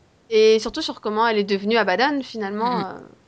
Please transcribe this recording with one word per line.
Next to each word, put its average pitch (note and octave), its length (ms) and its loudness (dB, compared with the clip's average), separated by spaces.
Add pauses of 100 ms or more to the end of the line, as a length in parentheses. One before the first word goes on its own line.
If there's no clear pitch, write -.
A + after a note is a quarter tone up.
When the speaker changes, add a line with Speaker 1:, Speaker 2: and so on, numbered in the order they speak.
(300)
Speaker 1:
Et A3 280 6
surtout A3+ 240 -6
sur - 200 -8
comment G#3+ 260 0
elle A3 80 0
est G#3 80 2
devenue G3+ 320 -2
Abaddon, A#3 460 0
finalement, A3 560 -4
Speaker 2:
Mhm. G3+ 80 -4
Speaker 1:
euh... - 120 -14 (300)